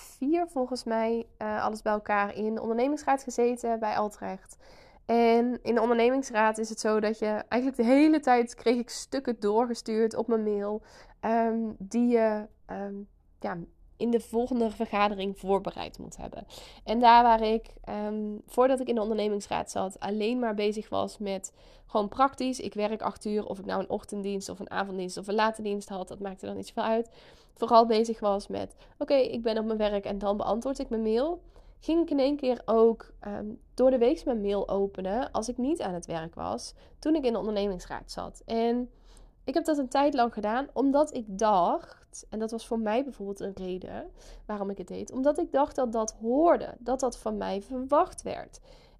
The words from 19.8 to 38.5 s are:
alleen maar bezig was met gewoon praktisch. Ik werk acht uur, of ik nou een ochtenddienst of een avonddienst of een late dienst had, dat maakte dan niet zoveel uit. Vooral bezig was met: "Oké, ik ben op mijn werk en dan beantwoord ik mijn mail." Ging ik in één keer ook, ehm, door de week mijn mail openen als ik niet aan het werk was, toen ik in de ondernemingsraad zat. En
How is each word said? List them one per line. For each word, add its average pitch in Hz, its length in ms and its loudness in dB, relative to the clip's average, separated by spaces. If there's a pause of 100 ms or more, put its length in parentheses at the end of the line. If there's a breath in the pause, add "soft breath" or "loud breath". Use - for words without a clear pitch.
alleen 214 400 -2
maar 226 140 -2
bezig 208 360 -2
was 196 280 -4
met 196 360 -8 (320 soft breath)
gewoon 208 240 -2
praktisch. 262 500 0
Ik - 140 -8
werk 208 280 -2
acht - 240 -6
uur, 208 200 -2
of 196 140 -8
ik 190 60 -12
nou 190 140 -4
een 185 100 -6
ochtenddienst 196 600 -6
of 185 100 -10
een 196 120 -12
avonddienst 190 460 -6
of 190 100 -12
een 202 80 -2
late 220 260 0
dienst 202 280 -6
had, 190 180 -8
dat 202 120 -14
maakte 196 260 -10
dan 202 100 -6
niet 196 120 -10
zoveel 226 160 -6
uit. 226 260 0 (440 soft breath)
Vooral 233 320 8
bezig 226 340 2
was 202 280 0
met: 196 280 -8 (220 soft breath)
"Oké, 294 160 0
ik 254 280 2
ben 226 160 0
op 214 80 -2
mijn 220 120 0
werk 208 280 0
en 196 120 -4
dan 202 200 0
beantwoord 233 420 -2
ik 269 100 -6
mijn 226 120 -2
mail." 254 400 0 (380 soft breath)
Ging 330 220 2
ik 330 80 0
in 285 100 2
één 277 160 2
keer 254 300 -2
ook, 226 540 4
ehm, 208 260 -10 (280)
door 254 180 6
de 262 60 4
week 262 280 2
mijn 240 160 -2
mail 202 280 -2
openen 196 600 -4
als 214 180 -6
ik 240 80 -8
niet 285 240 -2
aan 185 120 -4
het 175 120 -8
werk 165 300 -8
was, - 380 -8 (260 soft breath)
toen 311 160 0
ik 285 100 0
in 233 80 2
de 208 60 0
ondernemingsraad 202 720 -6
zat. - 340 -12
En 233 440 -2 (600 soft breath)